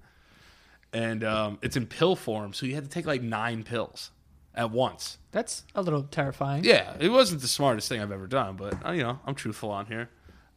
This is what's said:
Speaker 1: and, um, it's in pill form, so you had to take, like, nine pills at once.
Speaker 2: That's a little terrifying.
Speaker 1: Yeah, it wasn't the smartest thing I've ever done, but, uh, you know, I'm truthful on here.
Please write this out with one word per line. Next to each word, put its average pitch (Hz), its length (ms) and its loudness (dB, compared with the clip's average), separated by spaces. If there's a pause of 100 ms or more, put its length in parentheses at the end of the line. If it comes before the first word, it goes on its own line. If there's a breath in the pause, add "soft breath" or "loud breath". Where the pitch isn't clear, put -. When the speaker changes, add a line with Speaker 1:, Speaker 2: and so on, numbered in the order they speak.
(920 soft breath)
Speaker 1:
and, 113 320 -2
um, 110 380 0
it's - 140 -2
in 120 100 0
pill 175 280 4
form, 104 380 -4
so - 140 -6
you 131 100 -2
had 147 80 -6
to 143 60 -12
take, 170 160 -4
like, 139 160 0
nine 113 420 -2
pills - 480 -6 (420)
at 117 160 0
once. 113 460 -2 (160)
Speaker 2:
That's - 320 -4 (100)
a 202 60 0
little 156 220 2
terrifying. 139 600 -2
Speaker 1:
Yeah, 165 380 6
it 160 80 4
wasn't 214 320 6
the 123 80 -4
smartest 123 400 2
thing 113 140 -2
I've 101 100 -4
ever 95 140 -8
done, 101 300 0
but, 101 180 -4 (120)
uh, 156 60 -2
you 170 100 0
know, 123 240 -2
I'm 139 80 -4
truthful 110 360 -6
on 101 160 -4
here. 113 240 -8 (460 soft breath)